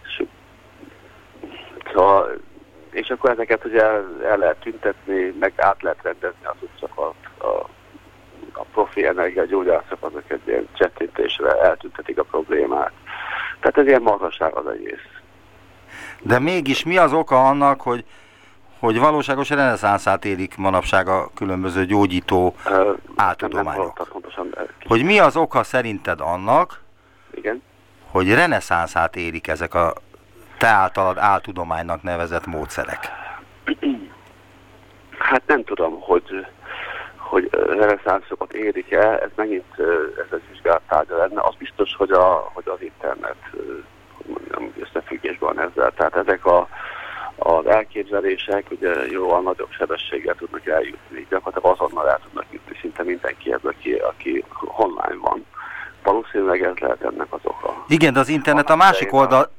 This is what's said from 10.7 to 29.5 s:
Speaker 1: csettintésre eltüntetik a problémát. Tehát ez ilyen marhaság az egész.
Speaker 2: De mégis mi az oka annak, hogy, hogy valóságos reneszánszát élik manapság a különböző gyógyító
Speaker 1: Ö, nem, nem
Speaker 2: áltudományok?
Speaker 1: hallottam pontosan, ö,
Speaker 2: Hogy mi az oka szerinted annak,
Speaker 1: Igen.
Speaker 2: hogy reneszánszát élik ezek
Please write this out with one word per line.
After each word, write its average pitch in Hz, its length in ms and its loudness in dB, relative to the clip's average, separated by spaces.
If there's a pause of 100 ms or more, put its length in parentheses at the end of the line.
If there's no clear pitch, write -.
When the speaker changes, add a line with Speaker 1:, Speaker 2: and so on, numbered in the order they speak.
Speaker 1:
csettintésre - 920 0
eltüntetik - 560 0
a 76 60 -2
problémát. 76 680 -2 (680)
Tehát 139 180 2
ez 139 80 6
ilyen 131 160 6
marhaság 95 520 0
az 73 120 -6
egész. 50 400 -10 (1160)
Speaker 2:
De 123 160 4
mégis 147 460 0
mi 175 120 2
az 160 160 6
oka 135 360 4
annak, 139 320 4
hogy, 120 240 -2 (720)
hogy 113 200 2
valóságos 139 520 2
reneszánszát 104 720 2
élik 95 320 -4
manapság 95 520 2
a 95 260 0
különböző 92 500 -2
gyógyító 92 680 2 (120)
Speaker 1:
Ö, 101 40 -2
nem, 95 140 4
nem 101 120 2 (200)
Speaker 2:
áltudományok? 95 640 -2
Speaker 1:
hallottam 87 320 -6
pontosan, 90 420 -12
ö, - 80 -10 (240)
Speaker 2:
Hogy 117 180 2
mi 202 140 4
az 160 180 6
oka 151 260 2
szerinted 101 580 -2
annak, 98 600 0 (540)
Speaker 1:
Igen. 120 280 -6 (480)
Speaker 2:
hogy 92 240 4
reneszánszát 90 840 2
élik 82 320 -8
ezek 80 260 -4